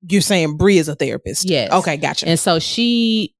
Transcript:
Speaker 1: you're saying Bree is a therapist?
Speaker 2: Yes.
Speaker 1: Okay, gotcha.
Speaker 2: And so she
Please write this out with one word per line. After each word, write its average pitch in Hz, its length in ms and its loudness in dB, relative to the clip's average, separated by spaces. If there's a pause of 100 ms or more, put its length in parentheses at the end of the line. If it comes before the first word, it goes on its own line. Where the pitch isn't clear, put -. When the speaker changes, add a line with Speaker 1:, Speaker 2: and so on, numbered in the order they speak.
Speaker 1:
you're 196 120 2
saying 160 360 0
Bree 190 220 4
is 156 100 0
a 147 60 -6
therapist? 135 540 -4
Speaker 2:
Yes. 131 220 0
Speaker 1:
Okay, 175 260 0
gotcha. 147 300 -4
Speaker 2:
And 165 120 2
so 170 200 0
she 233 800 0